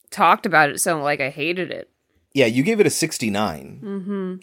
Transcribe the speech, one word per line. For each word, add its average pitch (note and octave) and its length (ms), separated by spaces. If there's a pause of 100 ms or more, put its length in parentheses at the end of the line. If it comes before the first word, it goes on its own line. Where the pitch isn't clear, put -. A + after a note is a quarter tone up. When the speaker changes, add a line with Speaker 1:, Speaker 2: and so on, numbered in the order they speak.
(120)
Speaker 1:
talked F#3+ 340
about D#3 240
it - 140
so, E3 200
like, C#3+ 200
I C3 80
hated E3 400
it. - 180 (460)
Speaker 2:
Yeah, C3+ 100
you A#2 180
gave G#3+ 160
it G3 80
a C#3 40
sixty-nine. G2+ 920
Speaker 1:
Mm-hmm. F#3 600